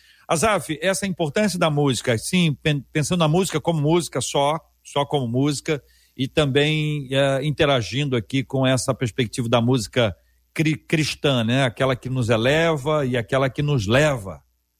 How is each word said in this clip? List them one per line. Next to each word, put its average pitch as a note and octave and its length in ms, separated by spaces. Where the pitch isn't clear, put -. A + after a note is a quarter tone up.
Azaf, E3+ 540
essa F#3+ 260
importância F3+ 520
da E3+ 100
música, C#3+ 480
sim, E3 460
pen-, D3 300
pensando D#3 260
na E3 80
música D#3 340
como E3 200
música D#3 400
só, D3 400
só C#3+ 220
como C#3 220
música, C3+ 560
e C3+ 120
também, D3 840
é, C3+ 340
interagindo C#3 680
aqui B2 300
com C3 200
essa C3 300
perspectiva A#2+ 540
da A#2+ 120
música A#2 560
cri-, D#3 220
cristã, C#3+ 640
né? B2 220
Aquela C3 320
que - 120
nos B2 200
eleva D3 760
e B2+ 120
aquela C3 340
que - 100
nos C#3+ 280
leva. A#2 520